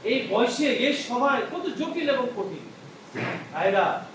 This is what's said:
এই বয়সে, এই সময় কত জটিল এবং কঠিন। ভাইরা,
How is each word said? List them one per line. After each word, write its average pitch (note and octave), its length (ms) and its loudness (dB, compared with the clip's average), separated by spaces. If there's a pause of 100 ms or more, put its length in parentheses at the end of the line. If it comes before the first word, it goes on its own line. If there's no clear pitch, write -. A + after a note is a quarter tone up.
এই A#3+ 260 0
বয়সে, A#3+ 380 4
এই B3+ 280 2
সময় B3+ 460 2 (100)
কত F#4 140 -4
জটিল D#4 440 -2
এবং B3+ 160 2 (100)
কঠিন। F3+ 340 -6 (800)
ভাইরা, F3+ 520 2 (100)